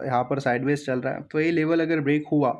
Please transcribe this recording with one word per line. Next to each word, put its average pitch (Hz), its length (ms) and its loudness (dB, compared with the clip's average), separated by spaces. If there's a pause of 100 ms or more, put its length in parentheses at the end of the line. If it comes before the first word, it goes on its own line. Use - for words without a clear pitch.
यहाँ 123 200 2
पर 135 160 -2
साइडवेज 135 460 0
चल 127 140 -2
रहा 131 140 -4
है। - 80 -8
तो - 180 -4
ये 165 100 2
लेवल 165 300 2
अगर 160 200 0
ब्रेक 147 320 0
हुआ 143 280 4